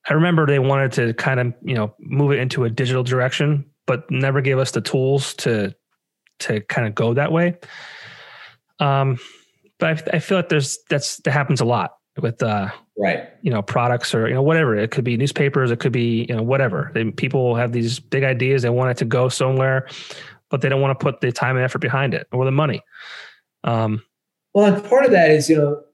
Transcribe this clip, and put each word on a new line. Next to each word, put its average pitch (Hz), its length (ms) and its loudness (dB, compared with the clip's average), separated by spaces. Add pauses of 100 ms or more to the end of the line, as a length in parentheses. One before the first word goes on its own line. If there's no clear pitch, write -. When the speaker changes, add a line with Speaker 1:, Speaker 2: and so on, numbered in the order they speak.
Speaker 1:
I 147 60 2
remember 160 320 4
they 143 140 4
wanted 135 340 2
to 117 220 0
kind 131 240 0
of, 123 140 -2 (100)
you 135 100 -4
know, 107 260 -4
move 139 320 0
it 139 80 2
into 127 260 -2
a 113 40 0
digital 127 340 -2
direction, 131 600 0 (220)
but 131 240 -2
never 135 300 0
gave 131 180 2
us 135 120 -2
the 113 100 -2
tools 131 540 0
to, 104 380 -2 (680)
to 107 220 -4
kinda 113 300 -2
go 113 240 0
that 143 160 0
way. 170 240 2 (1200)
Um, 135 380 2 (640)
but 160 320 -2
I, 165 60 0
I - 20 2
feel 190 180 0
like 175 120 -2
there's, 143 280 0 (120)
that's, - 280 -2
that - 140 -2
happens 135 300 0
a 117 40 2
lot 117 300 0 (240)
with, 113 240 -4
uh, 101 260 0 (280)
Speaker 2:
Right. 95 260 0 (180)
Speaker 1:
you 156 100 0
know, 107 100 0
products 123 540 0
or, 110 120 2
you 123 80 0
know, 131 60 0
whatever. 151 340 2
It 110 160 0
could 127 120 -2
be 120 140 -2
newspapers. 135 540 0
It 117 80 -2
could 131 120 0
be, 117 380 0
you 120 60 -4
know, 113 80 -2
whatever. 131 500 0
They, 143 180 -2
people 127 440 0
have 117 180 -2
these 117 260 -2
big 135 240 -2
ideas. 131 380 0
They 120 80 0
want 127 220 2
it 127 60 -4
to 123 80 -2
go 127 220 2
somewhere, 131 600 0 (640)
but 135 120 -2
they 139 80 0
don't 135 120 2
wanna 135 140 2
put - 240 -2
the 123 120 0
time 127 260 -2
and 127 80 2
effort - 140 -4
behind 127 340 -2
it - 180 -6
or 120 140 0
the 135 60 2
money. 139 300 0 (840)
Um, 113 360 0 (520)
Speaker 2:
Well, 202 200 6
and 202 120 -2
part 269 180 4
of 247 80 4
that 170 200 6
is, 151 180 4
you 156 80 6
know 147 240 0 (120)